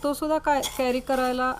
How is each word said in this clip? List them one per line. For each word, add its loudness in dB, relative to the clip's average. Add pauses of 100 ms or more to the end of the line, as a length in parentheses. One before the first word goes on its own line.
तो 2
सुद्धा 0
काय 2 (160)
कॅरी 0
करायला 0